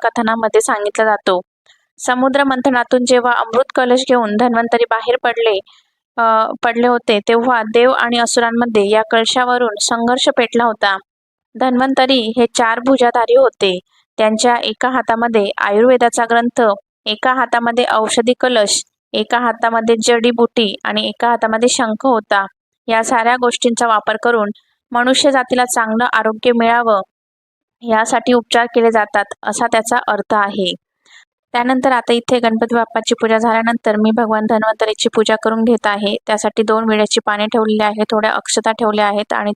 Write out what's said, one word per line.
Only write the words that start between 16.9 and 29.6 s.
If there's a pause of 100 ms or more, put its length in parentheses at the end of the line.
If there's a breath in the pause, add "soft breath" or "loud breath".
एका
हातामध्ये
औषधी
कलश, (300)
एका
हातामध्ये
जडीबुटी
आणि
एका
हातामध्ये
शंख
होता. (420)
या
साऱ्या
गोष्टींचा
वापर
करून (420 soft breath)
मनुष्य
जातीला
चांगलं
आरोग्य
मिळावं (800)
यासाठी
उपचार
केले
जातात, (180)
असा